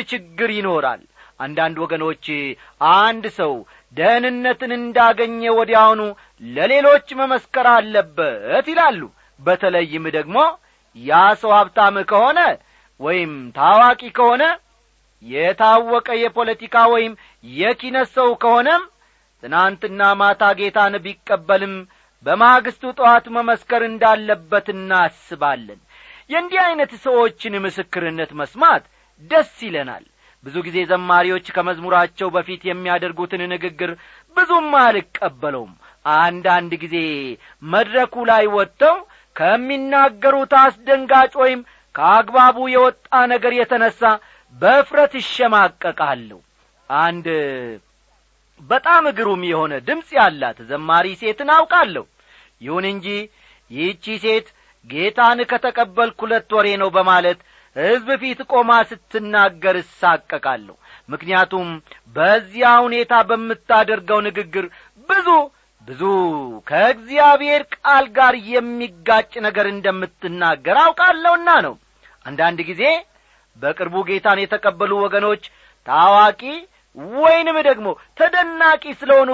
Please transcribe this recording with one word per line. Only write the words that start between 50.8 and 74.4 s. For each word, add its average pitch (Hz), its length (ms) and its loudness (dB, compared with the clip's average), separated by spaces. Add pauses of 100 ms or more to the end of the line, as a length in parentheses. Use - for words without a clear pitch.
ሴትን 220 360 -6
አውቃለሁ። 311 540 0 (580)
ይሁን 165 240 -6
እንጂ 196 200 -8 (640)
ይህቺ 165 340 -6 (140)
ሴት 220 280 -2 (400)
«ጌታን 214 580 0
ከተቀበልኩ 233 760 -4
ሁለት 220 320 -4
ወሬ 208 240 2
ነው» 196 140 -2
በማለት 180 480 2 (380)
ሕዝብ 220 400 -2
ፊት 247 300 -8
ቆማ 240 240 2 (140)
ስትናገር 202 920 -2
እሳቀቃለሁ። 147 960 -4 (340)
ምክንያቱም 180 600 -2 (440)
በዚያ 202 560 0 (100)
ሁኔታ 240 360 -2 (100)
በምታደርገው 220 960 -2
ንግግር 190 460 -8 (400)
ብዙ፣ 370 200 0 (600)
ብዙ 131 140 -12 (640)
ከእግዚአብሔር 269 960 2 (100)
ቃል 370 380 2
ጋር 254 240 4 (120)
የሚጋጭ 233 840 -2 (100)
ነገር 208 260 -2
እንደምትናገር 180 1120 -4
አውቃለሁና 339 680 2 (120)
ነው። 143 140 -6 (520)
አንዳንድ 160 380 -2
ጊዜ 165 200 -6 (720)
በቅርቡ 165 480 -6
ጌታን 196 360 0